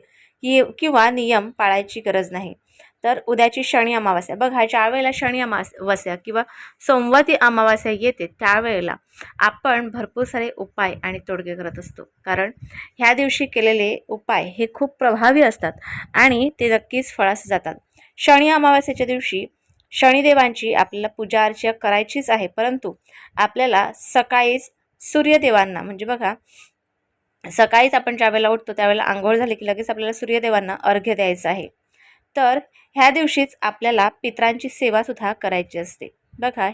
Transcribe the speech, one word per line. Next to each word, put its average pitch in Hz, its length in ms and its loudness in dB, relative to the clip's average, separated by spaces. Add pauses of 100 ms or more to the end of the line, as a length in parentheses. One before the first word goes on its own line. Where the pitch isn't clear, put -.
(420)
कि-, 254 380 2
किंवा 254 300 4
नियम 233 400 0
पाळायची 202 520 -2
गरज 190 300 -2
नाही. 180 220 -10 (500)
तर 247 240 0
उद्याची 233 360 0
शनी 240 300 0
अमावास्या, 190 420 -2
बघा, 247 300 0
ज्या 226 240 0
वेळेला 262 240 -2
शनी 254 260 -4
अमावास्या 196 760 -4
किंवा 220 280 -6 (440)
सोमवती 269 480 2
अमावास्या 220 560 2
येते, 214 360 -4
त्यावेळेला 202 680 -2 (440)
आपण 240 500 0
भरपूर 233 340 -6
सारे 233 340 -6
उपाय 190 460 -4
आणि 185 240 -8
तोडगे 175 280 -8
करत 175 240 -12
असतो, - 240 -18 (220)
कारण 190 260 -2 (460)
ह्या 240 160 2
दिवशी 269 320 0
केलेले 220 600 0
उपाय 214 360 -4
हे 185 300 -6
खूप 277 260 -4
प्रभावी 240 420 4
असतात 214 320 2 (400)
आणि 254 360 4 (100)
ते 233 160 2
नक्कीच 240 360 -4
फळास 202 360 0
जातात. 190 280 -4 (420)
शनी 294 320 6
अमावास्येच्या 285 560 4
दिवशी 233 400 -4 (460)
शनिदेवांची 262 840 4
आपल्याला 208 340 0
पूजा 214 380 0
अर्चा 214 260 -2
करायचीच 214 580 -2
आहे, 220 180 0
परंतु 233 460 -4 (420)
आपल्याला 208 600 0
सकाळीच 247 760 0 (280)
सूर्यदेवांना, 240 840 2
म्हणजे 196 240 -12
बघा, 233 280 -4 (1160)
सकाळीच 233 420 4
आपण 254 240 -2
ज्या 226 120 4
वेळेला 214 200 2
उठतो, 220 240 -2
त्यावेळेला 208 300 0
आंघोळ 202 340 0
झाली 233 180 -2
की 214 100 -14
लगेच 208 240 -6
आपल्याला 220 240 -6
सूर्यदेवांना 220 720 -2
अर्घ्य 202 320 0
द्यायचं 180 340 -2
आहे. 175 180 -4 (680)
तर 262 240 2 (360)
ह्या 269 140 6
दिवशीच 285 520 0
आपल्याला 214 480 0 (120)
पितरांची 240 480 -2
सेवासुद्धा 220 640 -2
करायची 180 460 -6
असते. - 380 -14 (220)
बघा, 233 340 -4